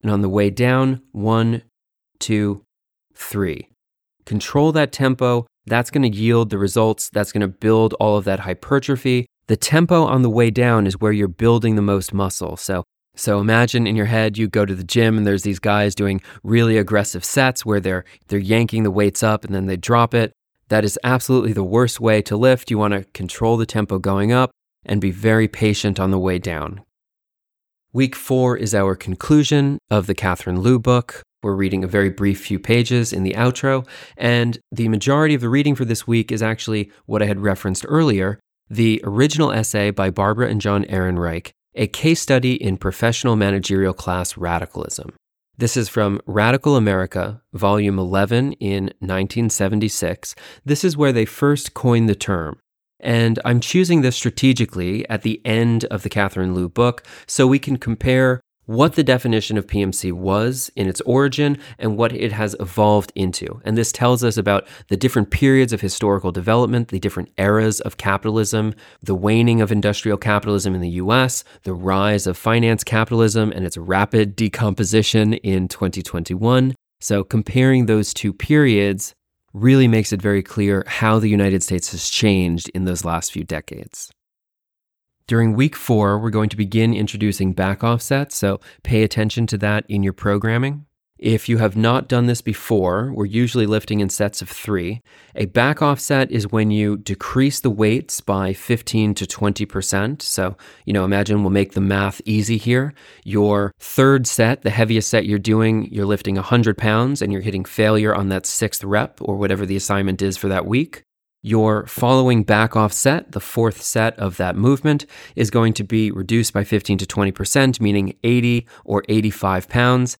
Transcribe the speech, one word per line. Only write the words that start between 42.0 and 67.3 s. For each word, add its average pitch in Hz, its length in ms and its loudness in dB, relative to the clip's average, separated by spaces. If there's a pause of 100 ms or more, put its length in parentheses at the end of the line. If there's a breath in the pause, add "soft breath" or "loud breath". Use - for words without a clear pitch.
Study 127 420 0
in 95 160 -2
Professional 117 580 -2
Managerial 98 580 0
Class 90 440 -6
Radicalism. - 760 -8 (420)
This 120 220 -2
is 113 100 0
from 101 380 0
Radical 123 500 2
America, 98 680 -2 (100)
Volume 101 460 0
eleven 98 540 0
in 98 460 -6
nineteen 98 520 -2
seventy-six. 101 840 -2 (320 loud breath)
This 147 180 0
is 170 140 0
where 139 160 2
they 110 120 2
first 143 500 -2
coined 117 340 2
the 98 60 2
term. 85 420 -4 (440)
And 117 440 2
I'm 120 140 2
choosing 170 420 2
this 127 140 2
strategically 113 920 0
at 107 120 -4
the 110 240 -4
end 113 400 2
of 104 160 -6
the 104 80 -6
Catherine 92 460 -2
Liu 90 140 -2
book 120 340 0 (240 loud breath)
so - 180 2
we 135 140 4
can 135 180 -4
compare 127 640 0 (260)
what 123 280 2
the 160 80 2
definition 113 560 2
of 95 80 -6
P 101 160 -2
M 95 100 -2
C 90 180 -4
was 101 640 -2
in 95 120 -2
its 92 140 -4
origin 143 580 0 (180 loud breath)
and 110 200 -4
what 117 160 0
it 110 180 -4
has 104 280 -4
evolved 104 540 2
into. 95 500 -6
And 110 140 -2
this 117 140 0
tells 123 320 0
us 117 140 0
about 101 280 0 (220 loud breath)
the 95 100 -2
different 117 320 0
periods 135 420 2
of 107 100 -4
historical 98 500 -2
development, 113 560 0
the 95 120 -6
different 90 380 -6